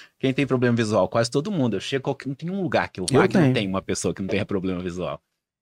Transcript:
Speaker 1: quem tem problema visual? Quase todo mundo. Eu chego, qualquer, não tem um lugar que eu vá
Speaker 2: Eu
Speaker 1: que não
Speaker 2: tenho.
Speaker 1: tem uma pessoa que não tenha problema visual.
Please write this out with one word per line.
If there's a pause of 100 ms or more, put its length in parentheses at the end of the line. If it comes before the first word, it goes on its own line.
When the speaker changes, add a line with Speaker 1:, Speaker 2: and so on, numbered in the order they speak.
(180)
Speaker 1:
quem
tem
problema
visual?
Quase
todo
mundo.
Eu
chego,
qualquer,
não
tem
um
lugar
que
eu
vá
Speaker 2:
Eu
Speaker 1:
que
não
Speaker 2:
tenho.
Speaker 1:
tem
uma
pessoa
que
não
tenha
problema
visual. (400)